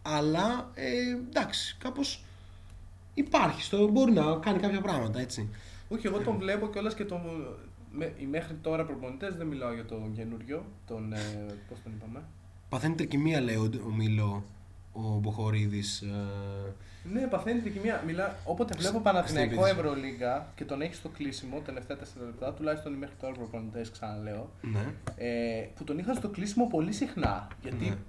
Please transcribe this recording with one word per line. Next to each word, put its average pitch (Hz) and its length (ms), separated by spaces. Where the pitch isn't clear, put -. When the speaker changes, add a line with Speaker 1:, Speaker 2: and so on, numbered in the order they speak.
Speaker 1:
Αλλά, 165 720
ε, 247 360
εντάξει, - 500
κάπως - 440
υπάρχει 277 500
στο, 208 240
μπορεί 240 240
να 160 240
κάνει 185 240
κάποια 196 220
πράγματα, 127 380
έτσι. 117 300
Speaker 2:
Όχι, 220 180
εγώ 196 120
τον 208 180
βλέπω 202 320
κιόλας 208 260
και 208 100
τον, 180 160
με-, 160 260
οι 143 80
μέχρι 160 360
τώρα 160 240
προπονητές, 135 500
δεν 165 120
μιλάω 127 260
για 117 120
τον 110 300
καινούριο, 117 500
τον, 107 260
ε, 104 320
πώς 120 140
τον 113 120
είπαμε; 113 280
Speaker 1:
Παθαίνει 151 260
τρικυμία, 151 460
λέει 113 140
ο, 110 140
ο 110 60
Μίλο, 107 500
ο 110 80
Μποχορίδης, 104 1000
ε. 98 720
Speaker 2:
Ναι, 262 140
παθαίνει 220 320
τρικυμία. 202 460
Μιλά-, 180 300
όποτε 185 320
βλέπω 196 200
Speaker 1:
Σ-, 220 40
Speaker 2:
Παναθηναϊκό 175 520
Speaker 1:
στην 175 120
επίθεση. 170 220
Speaker 2:
Ευρωλίγκα 135 680
και - 100
τον 139 160
έχει 175 140
στο - 140
κλείσιμο, 139 560
τελευταία 131 320
τέσσερα 127 280
λεπτά, 120 280
τουλάχιστον 156 400
οι 139 40
μέχρι 139 240
τώρα 131 120
προπονητές, 113 580
ξαναλέω, 107 580
Speaker 1:
Ναι. 113 320
Speaker 2:
ε, 117 600
που - 80
τον 147 140
είχαν 220 180
στο 214 140
κλείσιμο 214 380
πολύ 170 240
συχνά, 120 560
γιατί 127 240
Speaker 1:
Ναι. 185 100